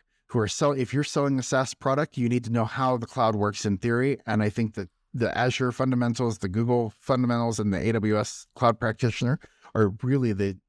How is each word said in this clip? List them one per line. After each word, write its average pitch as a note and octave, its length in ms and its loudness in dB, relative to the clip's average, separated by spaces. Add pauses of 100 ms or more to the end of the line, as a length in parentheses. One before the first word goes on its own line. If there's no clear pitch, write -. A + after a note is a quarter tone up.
(260)
who - 140 -2
are G#2 80 2
sell-, D3 240 0
if C3 240 -2
you're C#3+ 80 0
selling C#3+ 340 0
a B2+ 60 -2
SaaS C3 320 -2
product, C#3 420 -2
you A#2+ 100 0
need A#2+ 180 0
to A2 40 -6
know A2+ 160 0
how B2+ 320 0
the A2+ 80 -6
cloud A2+ 300 2
works G#2 320 0
in G2 100 0
theory. B2 480 0
And A2 160 0
I G#2 80 2
think A2 240 -2
that F#2+ 160 -10 (240)
the A2+ 240 0
Azure B2 340 0
fundamentals, B2 680 0
the G2 100 -4
Google A#2 500 0
fundamentals, A#2+ 600 0
and G#2 120 0
the F#2+ 60 0
A A2 140 0
W G#2+ 260 2
S - 380 -6
cloud A#2 240 2
practitioner A#2+ 600 0 (360)
are G#2+ 140 4 (120)
really B2+ 320 0
the, G2 240 -2 (120)